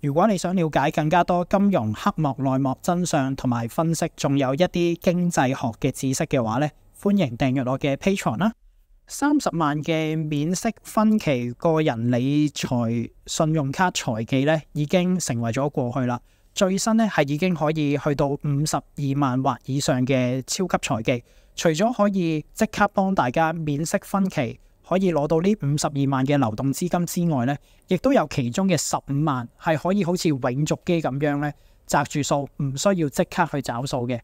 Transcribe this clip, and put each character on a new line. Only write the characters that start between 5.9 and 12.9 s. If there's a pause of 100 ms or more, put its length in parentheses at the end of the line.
知
識
嘅
話
呢， (320)
歡
迎
訂
閱
我
嘅
Patreon
啦。 (540)
三
十
萬
嘅
免
息
分
期
個
人
理
財 (160)